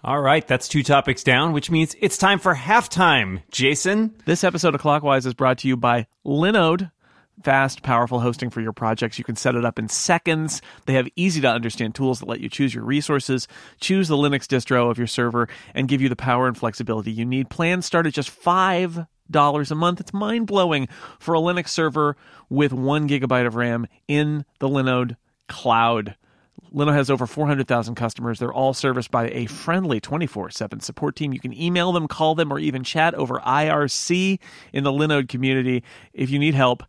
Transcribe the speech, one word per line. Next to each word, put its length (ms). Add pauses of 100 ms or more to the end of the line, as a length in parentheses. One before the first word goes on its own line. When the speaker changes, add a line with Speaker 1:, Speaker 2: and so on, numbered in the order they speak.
Speaker 1:
All 160
right, 280
that's 200
two 140
topics 420
down, 300
which 160
means 300
it's 180
time 220
for 160
halftime, 960
Jason. 640 (100)
Speaker 2:
This 180
episode 300
of 80
Clockwise 460
is 80
brought 240
to 80
you 100
by 300 (180)
Linode. 640 (540)
Fast, 400
powerful 360
hosting 300
for 120
your 120
projects. 460
You 40
can 120
set 180
it 100
up 140
in 120
seconds. 720 (260)
They 60
have 220
easy-to-understand 800
tools 260
that 80
let 120
you 100
choose 240
your 100
resources, 640 (320)
choose 280
the 100
Linux 300
distro 420
of 80
your 80
server, 420 (280)
and 120
give 140
you 80
the 60
power 320
and 100
flexibility 540
you 140
need. 260
Plans 340
start 220
at 60
just 180
five 720 (240)
dollars 400
a 60
month. 240
It's 140
mind-blowing 720 (320)
for 160
a 40
Linux 300
server 480 (320)
with 240
one 340
gigabyte 380
of 100
ram 300 (220)
in 380 (140)
the 80
Linode 480 (320)
cloud. 680 (580)
Linode 200
has 160
over 180
four 200
hundred 200
thousand 280
customers. 440
They're 140
all 200
serviced 380
by 200
a 160
friendly 520
twenty-four 520
seven 280
support 380
team. 160
You 80
can 100
email 400
them, 160
call 260
them, 200
or 60
even 260
chat 280
over 300
I 240
R 220
C 500 (320)
in 140
the 60
Linode 360
community. 560 (300)
If 160
you 100
need 140
help, 360